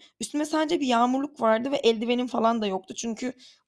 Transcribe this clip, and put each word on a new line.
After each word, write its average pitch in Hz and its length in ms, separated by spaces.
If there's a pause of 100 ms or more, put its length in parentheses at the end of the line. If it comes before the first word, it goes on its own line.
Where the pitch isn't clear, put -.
(200)
Üstüme 294 240
sadece 311 360
bir 285 60
yağmurluk 247 540
vardı 226 320
ve 285 40
eldivenim 233 500
falan 233 360
da 214 40
yoktu. 190 280
Çünkü 233 380 (360)